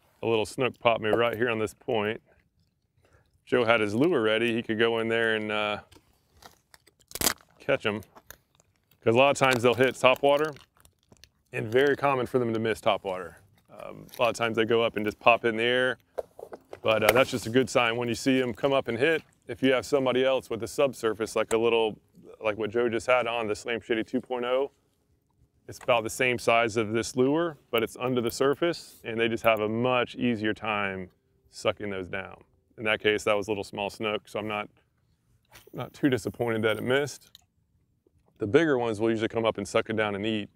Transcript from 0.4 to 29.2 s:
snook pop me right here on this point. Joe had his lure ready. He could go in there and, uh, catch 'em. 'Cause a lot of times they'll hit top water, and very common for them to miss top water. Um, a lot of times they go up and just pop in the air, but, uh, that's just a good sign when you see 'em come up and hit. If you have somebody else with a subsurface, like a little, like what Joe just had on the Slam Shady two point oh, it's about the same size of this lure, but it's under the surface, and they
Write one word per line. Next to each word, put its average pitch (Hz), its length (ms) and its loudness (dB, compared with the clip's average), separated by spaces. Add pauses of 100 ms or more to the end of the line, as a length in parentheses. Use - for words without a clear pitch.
snook 120 340 -4
pop 113 200 2
me 107 100 -2
right 113 280 2
here 120 120 0
on 110 100 -2
this 107 140 -2
point. 110 460 -2 (1300)
Joe 123 180 2
had 113 160 4
his 104 160 0
lure 143 260 2
ready. 113 320 2
He 117 80 0
could 113 160 -2
go 113 220 2
in 113 80 -2
there 113 280 2
and, 107 160 -4
uh, 104 280 -2 (1800)
catch - 260 -2
'em. 107 160 -2 (1000)
'Cause 113 140 2
a - 20 6
lot 139 140 4
of 139 60 -2
times 131 260 2
they'll 123 120 6
hit 123 200 2
top 127 280 2
water, 143 300 2 (1000)
and 120 180 -6
very 135 240 4
common 135 300 0
for 131 120 -4
them 117 160 0
to 110 60 -2
miss 110 220 -2
top 101 240 0
water. 92 320 -8 (340)
Um, 104 340 -16 (120)
a - 40 -4
lot 117 80 4
of 107 60 -2
times 113 220 -2
they 113 80 4
go 113 180 2
up 113 140 -2
and 107 80 -2
just 104 140 -2
pop 117 260 -2
in 113 120 0
the 113 60 -4
air, 127 340 -2 (840)
but, 110 220 2
uh, 104 100 6
that's 131 180 4
just 123 160 -6
a - 20 -6
good 123 200 2
sign 117 260 0
when 120 140 -4
you 117 60 -2
see 131 260 2
'em 123 120 -2
come 139 200 0
up 135 140 0
and 113 120 -4
hit. 151 240 0 (240)
If 123 160 -6
you 131 100 4
have 123 120 0
somebody 131 400 2
else 131 240 0
with 113 140 -4
a 110 40 -8
subsurface, 113 680 0
like 110 180 0
a 113 40 4
little, 113 400 2 (460)
like 107 140 -2
what 107 140 -4
Joe 120 180 2
just 110 180 -2
had 123 180 4
on 117 220 -4
the 104 80 -2
Slam 117 260 -4
Shady 113 220 -2
two 127 180 -4
point 123 240 -6
oh, 131 260 0 (960)
it's - 140 -18
about 120 220 2
the 110 60 -4
same 123 280 0
size 117 400 2
of 107 160 0
this 113 220 -2
lure, 147 420 0 (140)
but 117 120 2
it's 107 140 -6
under 123 240 0
the 113 100 -2
surface, 143 720 -2
and 113 160 -6
they 113 100 2